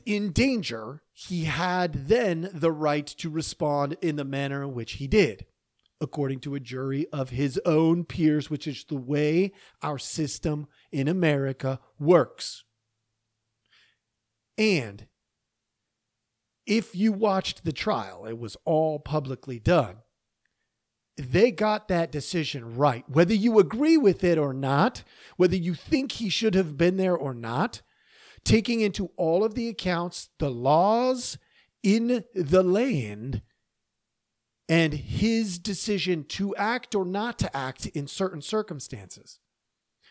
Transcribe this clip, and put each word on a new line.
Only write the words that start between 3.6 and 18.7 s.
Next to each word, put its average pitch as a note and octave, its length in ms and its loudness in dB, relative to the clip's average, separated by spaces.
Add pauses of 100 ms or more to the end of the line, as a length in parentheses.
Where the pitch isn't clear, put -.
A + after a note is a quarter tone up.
in D#3+ 140 0
the C#3+ 80 -4
manner C#3 380 -4
in C#3 120 -8
which A#2 200 -8
he C#3 120 -8
did, C3+ 400 2 (520)
according C3+ 420 -4
to C#3 140 -8
a C#3+ 60 -6
jury C3+ 540 -6
of C3+ 160 -4
his B2+ 340 -2
own E3 400 4
peers, D3+ 460 2
which D3+ 160 -6
is C#3 180 -10
the D3+ 120 -6
way D3+ 560 0 (300)
our D3 160 -4
system D3+ 680 -4 (240)
in C#3 180 0
America C#3 720 0 (180)
works. - 680 2 (1900)
And C3 480 0 (1600)
if A3 300 0
you G#3 160 2
watched G3 540 -2
the E3 80 -2
trial, G2+ 520 -4
it A2+ 140 -10
was A#2 260 -12
all D#3 360 0